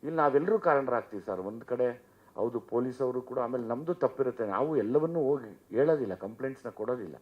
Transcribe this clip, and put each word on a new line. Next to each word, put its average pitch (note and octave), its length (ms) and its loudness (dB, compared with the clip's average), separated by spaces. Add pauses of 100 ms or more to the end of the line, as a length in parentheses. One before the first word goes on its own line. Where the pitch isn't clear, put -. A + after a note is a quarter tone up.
ಇಲ್ಲಿ D#3 120 -4
ನಾವೆಲ್ಲರೂ D#3 440 6
ಕಾರಣರಾಗ್ತೀವಿ B2+ 640 2
ಸರ್. F#2+ 140 -4
ಒಂದು G#2+ 260 -8
ಕಡೆ B2 480 -2 (220)
ಹೌದು, A#2 240 -2
ಪೊಲೀಸವರು B2+ 640 -2
ಕೂಡ, B2+ 180 -6
ಆಮೇಲೆ A#2+ 280 -2
ನಮ್ಮದು C#3+ 260 -4
ತಪ್ಪಿರುತ್ತೆ, B2+ 520 0
ನಾವು C3 320 0
ಎಲ್ಲವನ್ನೂ D3+ 420 2
ಹೋಗಿ C3 400 -2 (100)
ಹೇಳೋದಿಲ್ಲ, C3 460 2
ಕಂಪ್ಲೇಂಟ್ಸ್‌ನ B2 540 -8
ಕೊಡೋದಿಲ್ಲ. G#2+ 520 -6